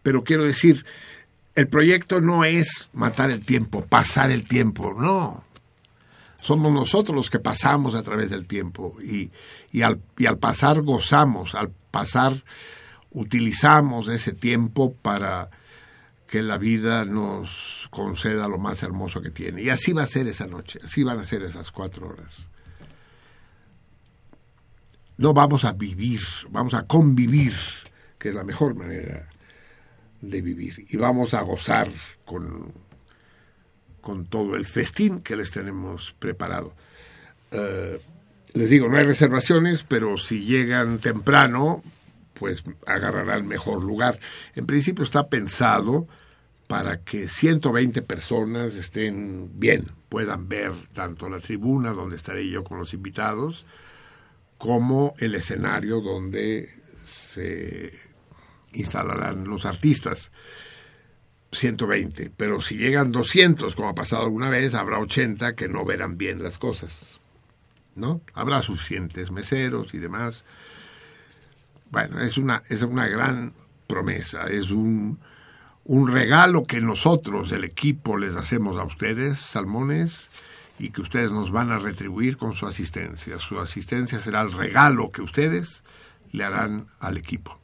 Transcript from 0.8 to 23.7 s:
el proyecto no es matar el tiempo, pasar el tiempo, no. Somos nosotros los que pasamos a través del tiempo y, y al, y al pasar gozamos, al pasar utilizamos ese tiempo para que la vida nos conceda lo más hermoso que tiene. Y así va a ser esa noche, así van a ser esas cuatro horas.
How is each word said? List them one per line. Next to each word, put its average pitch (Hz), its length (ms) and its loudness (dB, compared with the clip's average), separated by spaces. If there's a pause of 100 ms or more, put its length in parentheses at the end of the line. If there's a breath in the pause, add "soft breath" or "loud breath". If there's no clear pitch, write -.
el 139 120 6
proyecto 175 540 4
no 165 240 6
es 160 480 2
matar 120 380 0
el 110 140 -4
tiempo, 113 400 0
pasar 131 460 4
el 120 160 0
tiempo, 104 520 2
no. 165 460 -2 (920 soft breath)
Somos 151 320 4
nosotros 160 440 2
los 127 140 -2
que - 100 0
pasamos 131 560 0
a 113 80 -4
través 107 260 -2
del 95 180 -8
tiempo 92 540 -8
y, 98 300 -6 (400 loud breath)
y 117 100 0
al, 110 200 4 (160)
y 123 100 4
al 110 100 2
pasar 139 440 4
gozamos, 131 760 4
al 104 160 -4 (200)
pasar 131 520 0 (680 loud breath)
utilizamos 120 960 4
ese 113 260 -4
tiempo 120 600 0
para 98 560 -2 (760 loud breath)
que 110 160 -2
la 104 140 -2
vida 110 480 0
nos 98 840 -6
conceda 104 580 -4
lo 98 120 -4
más 101 240 -6
hermoso 92 380 -6
que 82 100 -10
tiene. 87 320 -10
Y 123 60 0
así 131 240 2
va 156 100 0
a 135 40 -2
ser 131 200 -2
esa 101 180 -8
noche, 90 380 -14
así - 180 -2
van 123 180 0
a 98 60 -10
ser 101 160 -6
esas 87 300 -12
cuatro 90 380 -12
horas. 82 400 -18 (2750 soft breath)